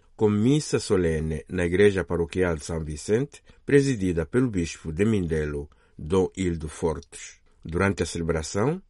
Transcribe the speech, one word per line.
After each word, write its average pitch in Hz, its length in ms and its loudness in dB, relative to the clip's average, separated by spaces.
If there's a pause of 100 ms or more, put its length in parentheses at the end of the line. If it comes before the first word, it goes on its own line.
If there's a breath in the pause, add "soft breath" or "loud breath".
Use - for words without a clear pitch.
(160)
com 110 120 2
missa 120 520 2
solene 80 680 0
na 90 160 -2
Igreja 92 400 4
Paroquial 85 520 0
de 76 100 -10
São 82 180 -6
Vicente, 101 600 -4 (200 soft breath)
presidida 107 600 2
pelo 127 240 0
bispo 85 420 -6
de 85 140 0
Mindelo, 78 640 -2 (260 soft breath)
Dom 90 400 2
Hildo 85 320 -2
Fortes. - 720 -8 (240)
Durante 90 380 0
a 85 60 2
celebração, 87 840 -2